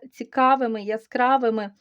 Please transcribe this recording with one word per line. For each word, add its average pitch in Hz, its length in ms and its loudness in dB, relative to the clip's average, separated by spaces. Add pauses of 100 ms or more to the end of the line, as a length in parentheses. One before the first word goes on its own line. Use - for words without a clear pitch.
(120)
цікавими, 262 720 0
яскравими 226 880 -2 (100)